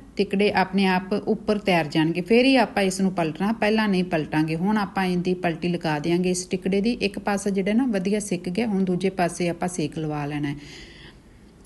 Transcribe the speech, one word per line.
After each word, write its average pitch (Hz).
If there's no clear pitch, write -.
ਟਿਕੜੇ 196
ਆਪਣੇ 190
ਆਪ 185
ਉੱਪਰ 214
ਤੈਰ 170
ਜਾਣਗੇ, 160
ਫਿਰ 233
ਹੀ 269
ਆਪਾਂ 202
ਇਸ 190
ਨੂੰ 190
ਪਲਟਣਾ, 180
ਪਹਿਲਾਂ 220
ਨਹੀਂ 185
ਪਲਟਾਂਗੇ। 156
ਹੁਣ 196
ਆਪਾਂ 190
ਇਹਦੀ 180
ਪਲਟੀ 175
ਲਗਾ 165
ਦਿਆਂਗੇ 175
ਇਸ 180
ਟਿਕੜੇ 196
ਦੀ। 233
ਇੱਕ 196
ਪਾਸਾ 202
ਜਿਹੜਾ 196
ਨਾ 254
ਵਧੀਆ 202
ਸਿੱਕ 180
ਗਿਆ, 220
ਹੁਣ 196
ਦੂਜੇ 180
ਪਾਸੇ 175
ਆਪਾਂ 170
ਸੇਕ 151
ਲਵਾ 151
ਲੈਣਾ 143
ਹੈ। 143